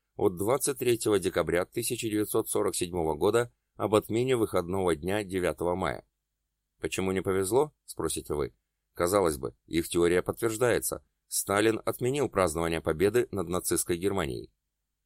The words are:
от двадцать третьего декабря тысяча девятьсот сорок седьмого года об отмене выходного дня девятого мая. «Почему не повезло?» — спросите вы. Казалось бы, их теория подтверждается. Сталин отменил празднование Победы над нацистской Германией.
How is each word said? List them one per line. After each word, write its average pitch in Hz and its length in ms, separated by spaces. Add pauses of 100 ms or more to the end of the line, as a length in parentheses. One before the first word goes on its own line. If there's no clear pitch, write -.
(160)
от 95 200
двадцать 120 420
третьего 113 400
декабря 87 460
тысяча 117 440
девятьсот 104 420
сорок 101 260
седьмого 85 380
года 104 360 (260)
об 107 180
отмене 120 420
выходного 92 580
дня 95 300
девятого 87 500
мая. 76 320 (720)
«Почему 95 340
не 95 100
повезло?» — 101 500 (140)
спросите 80 480
вы. 69 200 (380)
Казалось 87 460
бы, 64 260
их - 240
теория 85 320
подтверждается. 110 800 (240)
Сталин 107 600
отменил 127 420
празднование 82 540
Победы 95 480
над 90 180
нацистской 87 480
Германией. 85 560 (540)